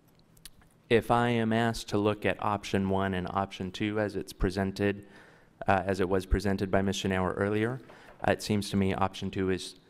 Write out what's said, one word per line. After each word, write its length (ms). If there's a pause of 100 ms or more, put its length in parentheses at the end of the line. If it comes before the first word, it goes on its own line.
(880)
If 220
I 180
am 240
asked 360
to 80
look 280
at 180
option 460
one 240
and 180
option 400
two 280
as 160
it's 180
presented, 720 (600)
uh, 180
as 160
it 80
was 160
presented 440
by 120
Miz 160
Schnauer 400
earlier, 420 (480)
uh, 40
it 120
seems 280
to 60
me 160
option 380
two 180
is 260 (140)